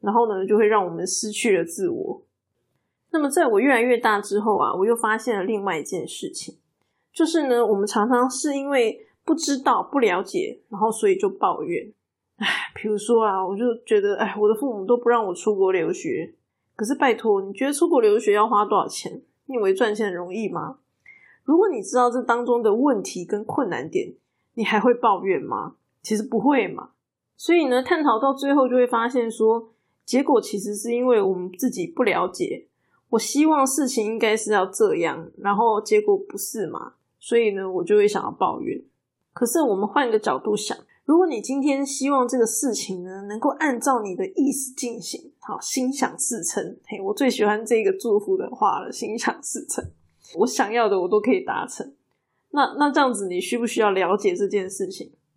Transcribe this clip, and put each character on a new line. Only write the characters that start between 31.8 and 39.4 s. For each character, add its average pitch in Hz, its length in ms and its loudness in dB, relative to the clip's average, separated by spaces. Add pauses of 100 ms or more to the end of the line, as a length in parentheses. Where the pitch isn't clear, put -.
不 170 160 -2
了 180 240 2
解， 170 400 -6 (440)
我 226 80 2
希 285 260 2
望 302 220 4
事 269 200 0
情 226 200 -2
应 220 120 -4
该 214 160 2
是 214 180 -2
要 196 120 4
这 190 320 2
样， 160 400 -4
然 202 180 -2
后 214 280 4
结 214 180 4
果 208 160 2
不 196 220 -8
是 202 280 -6
嘛， - 280 -10 (240)
所 - 180 -2
以 226 140 4
呢， 190 200 -4
我 180 140 -4
就 202 100 2
会 208 140 6
想 202 140 -2
要 - 80 -4
抱 - 320 -2
怨。 - 200 -6 (520)
可 - 100 0